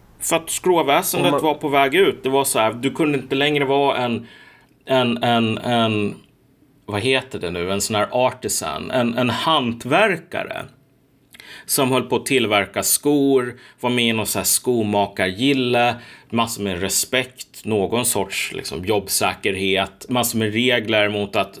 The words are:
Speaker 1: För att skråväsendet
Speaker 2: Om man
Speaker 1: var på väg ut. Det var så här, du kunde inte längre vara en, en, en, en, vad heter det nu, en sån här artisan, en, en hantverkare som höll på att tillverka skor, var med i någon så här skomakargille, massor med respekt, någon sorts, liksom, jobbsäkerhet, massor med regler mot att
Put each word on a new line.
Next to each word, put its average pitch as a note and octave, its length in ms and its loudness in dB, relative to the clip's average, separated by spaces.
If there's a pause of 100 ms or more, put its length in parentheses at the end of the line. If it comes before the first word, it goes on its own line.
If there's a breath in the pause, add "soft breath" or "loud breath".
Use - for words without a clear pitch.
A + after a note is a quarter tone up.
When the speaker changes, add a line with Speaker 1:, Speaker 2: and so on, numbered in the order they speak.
(200)
Speaker 1:
För - 160 0
att D#3+ 140 -4
skråväsendet E3+ 760 2
Speaker 2:
Om F3 40 4
man C#3 120 2
Speaker 1:
var D3+ 120 2
på D3 140 -4
väg C#3 260 4
ut. F#3+ 280 4
Det C3 60 -2
var C3+ 160 4
så C3+ 140 0
här, A2 140 2
du A#2+ 180 -2
kunde D3 280 0
inte B2+ 160 -4
längre C#3+ 300 2
vara C#3 320 2
en, A#2+ 300 -2 (600 loud breath)
en, B2 360 0
en, A#2 360 2
en, A2 560 0 (720)
vad G#2 140 -4
heter C3 380 -2
det F2 120 -6
nu, F2 220 -4
en G2+ 80 -2
sån A2 160 -2
här G#2 140 0
artisan, G#2+ 800 -2
en, A#2+ 280 0
en B2 120 0
hantverkare C#3 1300 -2 (1000 loud breath)
som C3 260 2
höll B2+ 100 2
på A#2+ 140 -2
att A#2+ 100 -4
tillverka G#2 560 2
skor, C3+ 720 2 (260 loud breath)
var A#2+ 100 0
med A#2+ 140 2
i A#2 80 4
någon A2 140 0
så G2+ 120 -2
här G2 60 -2
skomakargille, A#2+ 1500 0 (360 loud breath)
massor A2+ 320 -2
med F#2 180 -4
respekt, - 840 -4
någon G#2+ 400 0
sorts, - 480 -4
liksom, - 320 -8
jobbsäkerhet, F#2+ 1200 -2
massor A#2+ 300 -2
med G#2+ 140 0
regler A2 560 2
mot G#2 280 -4
att G2 240 -4